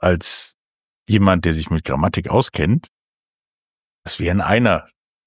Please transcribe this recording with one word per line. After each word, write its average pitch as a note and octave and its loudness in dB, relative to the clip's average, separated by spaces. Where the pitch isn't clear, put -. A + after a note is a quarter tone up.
als - -2
jemand, G2 4
der E2 2
sich D#2+ -4
mit D#2+ -2
Grammatik D2+ -2
auskennt, A2+ 0
das - -8
wäre F2 0
ein G2 0
Einer, G#2 0